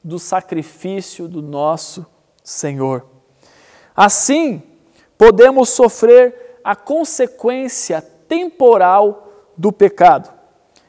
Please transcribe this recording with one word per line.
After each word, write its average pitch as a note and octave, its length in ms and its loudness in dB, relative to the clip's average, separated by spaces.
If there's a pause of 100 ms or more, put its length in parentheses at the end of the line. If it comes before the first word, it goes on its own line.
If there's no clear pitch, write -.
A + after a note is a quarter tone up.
do E3 160 -12
sacrifício F#3 1080 -10
do E3+ 120 -14
nosso D3+ 640 -8 (380)
Senhor. C3+ 640 -8 (880)
Assim, A#3+ 680 0 (560)
podemos A#3 520 6
sofrer A#3+ 920 2
a G3+ 120 -4
consequência B3+ 1300 -6
temporal G#3+ 1300 0 (280)
do F#3+ 140 -2
pecado, G3+ 600 2 (580)